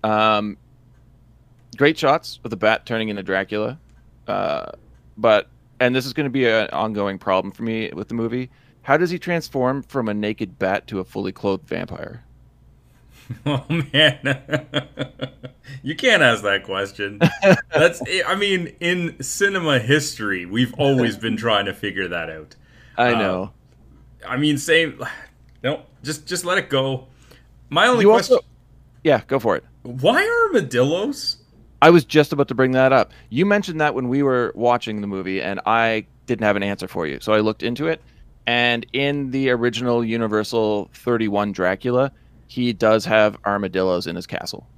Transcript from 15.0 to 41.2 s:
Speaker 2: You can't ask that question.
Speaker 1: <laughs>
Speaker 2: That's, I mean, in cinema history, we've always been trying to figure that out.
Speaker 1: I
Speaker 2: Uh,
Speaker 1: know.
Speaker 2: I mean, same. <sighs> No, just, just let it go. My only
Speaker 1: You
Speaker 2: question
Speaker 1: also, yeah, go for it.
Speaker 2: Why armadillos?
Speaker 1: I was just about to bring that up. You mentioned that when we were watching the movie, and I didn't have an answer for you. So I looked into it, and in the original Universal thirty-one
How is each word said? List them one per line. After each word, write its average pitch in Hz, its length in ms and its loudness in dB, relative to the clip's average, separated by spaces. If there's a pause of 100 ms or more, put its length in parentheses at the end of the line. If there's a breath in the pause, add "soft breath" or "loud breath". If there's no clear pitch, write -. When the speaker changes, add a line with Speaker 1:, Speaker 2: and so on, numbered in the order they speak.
Speaker 2:
You 143 120 -6
can't 220 260 2
ask 113 200 4
that 98 220 0
question. 101 540 -6 (280)
Speaker 1:
<laughs> - 280 2
Speaker 2:
That's, 165 280 2 (240)
I 185 80 0
mean, 190 460 -2
in 175 420 -4
cinema 180 560 0
history, 110 680 0
we've 117 300 -2
always 127 420 2
been 113 200 -4
trying 107 300 2
to 95 80 -4
figure 95 340 -6
that 85 220 -6
out. 78 260 -16 (420 soft breath)
Speaker 1:
I 120 160 4
Speaker 2:
Uh, 117 40 0
Speaker 1:
know. 95 340 -2 (720)
Speaker 2:
I 123 100 -4
mean, 147 220 0
same. 160 440 0 (300 loud breath)
<sighs> - 320 -20
No, 143 180 -2 (200)
just, 151 240 -8
just 175 180 -6
let 180 140 0
it - 100 -4
go. 131 380 -2 (640 soft breath)
My 175 160 4
only 240 180 4
Speaker 1:
You 202 60 8
Speaker 2:
question 254 240 4
Speaker 1:
also, - 120 0 (580)
yeah, 143 240 4
go 139 100 0
for 110 180 2
it. - 80 -8 (200)
Speaker 2:
Why 170 420 2 (200)
armadillos? 180 880 -2 (440)
Speaker 1:
I 156 100 10
was 170 140 8
just - 280 2
about 143 160 0
to 127 60 -6
bring 131 180 2
that 131 200 4
up. 127 200 2 (180 soft breath)
You 151 160 0
mentioned 202 340 0
that 151 140 2
when 123 140 -4
we 135 160 0
were 127 320 2
watching 117 440 0
the 101 60 -6
movie, 95 340 -4
and 98 240 -4
I 113 420 2 (200)
didn't 113 180 -2
have 101 120 4
an 98 80 -2
answer 98 240 -6
for 85 180 -6
you. 69 140 -6
So 107 120 -2
I 107 80 4
looked 107 220 -2
into 120 240 -4
it, 160 160 -4 (440 soft breath)
and 120 460 0
in 139 380 -2
the 135 200 0
original 120 540 0
Universal 107 880 -2
thirty-one 104 580 0